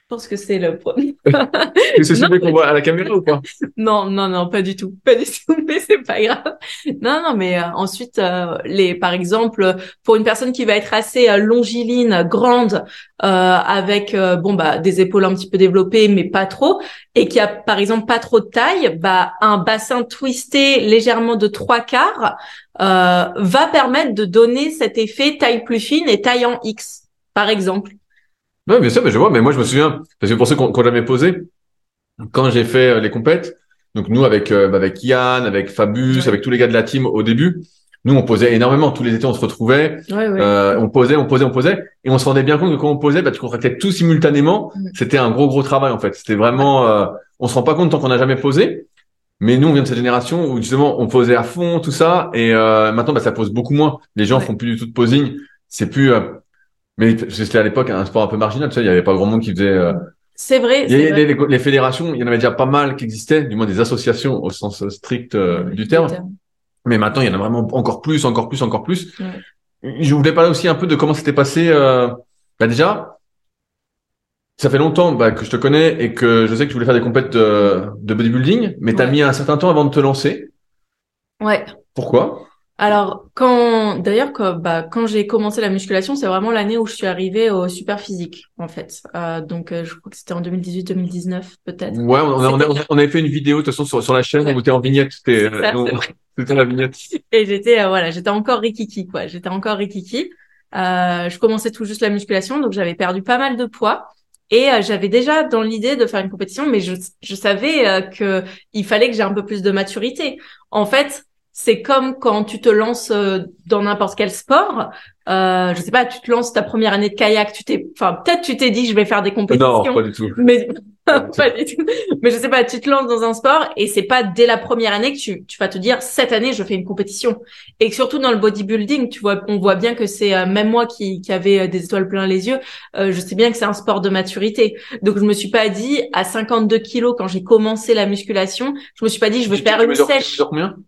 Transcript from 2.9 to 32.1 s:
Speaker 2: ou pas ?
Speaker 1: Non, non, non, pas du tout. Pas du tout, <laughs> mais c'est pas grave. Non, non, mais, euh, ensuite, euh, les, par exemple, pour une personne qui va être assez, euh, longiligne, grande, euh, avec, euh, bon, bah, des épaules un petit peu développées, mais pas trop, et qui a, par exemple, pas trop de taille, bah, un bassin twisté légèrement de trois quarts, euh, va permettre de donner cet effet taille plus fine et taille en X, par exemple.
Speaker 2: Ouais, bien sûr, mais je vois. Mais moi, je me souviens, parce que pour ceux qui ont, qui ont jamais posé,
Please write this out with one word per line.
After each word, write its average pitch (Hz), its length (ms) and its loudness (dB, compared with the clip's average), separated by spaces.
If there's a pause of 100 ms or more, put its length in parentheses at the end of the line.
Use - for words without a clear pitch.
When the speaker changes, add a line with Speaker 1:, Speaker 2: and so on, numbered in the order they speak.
Speaker 2:
ou 180 60 2
pas ? 147 200 0 (360)
Speaker 1:
Non, 208 320 0
non, 196 180 -2
non, 180 220 -2
pas 196 140 -2
du 190 120 -6
tout. 190 200 -12 (100)
Pas 262 80 6
du 233 120 2
tout, - 360 -2
<laughs> 311 60 -6
mais 311 120 -2
c'est 403 200 0
pas 226 200 -6
grave. 240 360 -2 (440)
Non, 285 240 -2
non, 294 140 -2
mais, 180 220 -2
euh, 170 40 -4 (120)
ensuite, 196 420 -6
euh, 180 480 -2
les, 180 300 0
par 175 180 -2
exemple, 190 640 0 (280)
pour 220 120 4
une 220 80 0
personne 240 280 -2
qui 247 140 -4
va 208 100 2
être 214 200 -4
assez, 226 340 2
euh, 202 80 4
longiligne, 226 840 2
grande, 226 640 2 (380)
euh, 196 40 2
avec, 190 880 2
euh, 185 200 2
bon, 190 200 -2
bah, 160 240 0
des 180 200 0
épaules 190 260 2
un 185 100 0
petit 185 140 -10
peu 190 100 -2
développées, 190 480 4
mais 196 160 4
pas 190 240 -2
trop, 349 340 0 (320)
et 240 140 4
qui - 120 2
a, 208 60 4
par 208 320 -4
exemple, 214 300 -2
pas 233 100 0
trop 233 220 2
de - 80 -2
taille, 254 520 0
bah, 185 420 0
un 208 180 4
bassin 220 440 -2
twisté 269 760 0
légèrement 226 560 2
de 208 100 0
trois 233 360 -2
quarts, 269 540 -2 (460)
euh, 180 440 4 (100)
va 226 360 2
permettre 262 440 2
de 208 100 -2
donner 233 460 4
cet 254 260 -4
effet 277 420 -2
taille 240 240 0
plus 226 160 -2
fine 302 300 0
et 208 120 2
taille 247 260 2
en 240 160 -2
X, - 400 -12 (320)
par 202 140 0
exemple. 196 420 -2 (760)
Speaker 2:
Ouais, 226 120 6
bien 120 120 4
sûr, 233 120 4
mais 175 60 4
je 104 80 0
vois. 185 140 6
Mais 117 100 4
moi, 135 100 6
je 131 60 0
me - 60 2
souviens, 139 400 0 (160)
parce 104 120 0
que 113 60 2
pour 120 80 4
ceux 139 100 2
qui 131 60 -2
ont, 120 100 2
qui - 80 0
ont 117 40 4
jamais 120 200 4
posé, 131 300 2 (960)